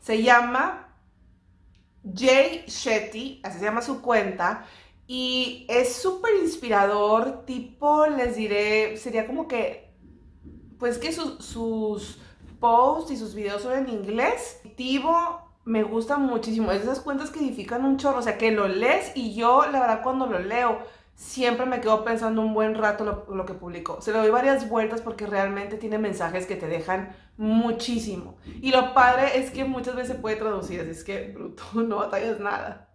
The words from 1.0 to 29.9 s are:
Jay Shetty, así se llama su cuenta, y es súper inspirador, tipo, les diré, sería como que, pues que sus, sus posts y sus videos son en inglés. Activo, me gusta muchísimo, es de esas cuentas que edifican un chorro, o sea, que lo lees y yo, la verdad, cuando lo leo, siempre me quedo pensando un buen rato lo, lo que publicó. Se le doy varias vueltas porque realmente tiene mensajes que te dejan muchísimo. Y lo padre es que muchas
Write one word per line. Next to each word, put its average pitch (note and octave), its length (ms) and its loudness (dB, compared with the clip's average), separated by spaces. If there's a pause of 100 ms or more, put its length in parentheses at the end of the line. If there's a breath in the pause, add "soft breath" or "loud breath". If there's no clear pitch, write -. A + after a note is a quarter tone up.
Jay C4 640 4
Shetty, A3 800 -4
así F3+ 140 -10
se F#3+ 80 -6
llama A3 160 -2
su B3+ 180 -6
cuenta, G3+ 640 0 (420 loud breath)
y B3+ 640 -4
es B3 280 2
súper F#4+ 400 0
inspirador, A3 1080 2
tipo, D4 640 2
les B3+ 280 0
diré, G#3+ 640 2
sería A3+ 300 -2
como D4+ 200 -4
que, A3 460 -4 (880)
pues A#3+ 180 -2
que D#4+ 160 -6
sus, E4 320 -8
sus A3 800 -4 (360 loud breath)
posts C4+ 520 4
y C4 80 -4
sus G#3 160 -10
videos G3+ 260 -4
son B3+ 140 -2
en C4+ 160 -2
inglés. A3+ 760 -2
Activo, E4 1000 -2
me A3+ 180 2
gusta A3+ 340 0
muchísimo, A3+ 560 0
es G3 60 2
de A3 120 -2
esas C4+ 100 -2
cuentas D4 280 -4
que D#4 120 -8
edifican A#3+ 440 -4
un C4+ 140 4
chorro, C4+ 220 2
o - 20 -4
sea, A3 160 -2
que A3 120 4
lo G#3 160 2
lees A#3 480 2
y A3+ 200 -4
yo, B3 360 6
la C#4 100 2
verdad, A3+ 220 2
cuando C4 240 0
lo G#3+ 120 -2
leo, A3 400 0 (360 loud breath)
siempre A#3+ 520 -2
me B3+ 140 -2
quedo A3 240 2
pensando A3+ 360 0
un A3 140 0
buen G#3+ 200 2
rato G#3+ 300 0
lo, G3+ 300 -6
lo F#3+ 100 -4
que F#3 80 -10
publicó. E3+ 480 -10
Se G#3+ 120 -4
le A3 60 2
doy A3 120 6
varias B3 380 4
vueltas A3 340 -2
porque G#3 240 -8
realmente G3+ 500 -2
tiene G#3+ 220 -4
mensajes F#3 480 -2
que G3 100 -6
te E3 120 -8
dejan F#3 460 -4 (220 loud breath)
muchísimo. A3 1000 0 (240 loud breath)
Y C4 80 0
lo B3+ 240 4
padre B3+ 440 6
es C4 120 -2
que C4+ 140 -6
muchas B3+ 300 -4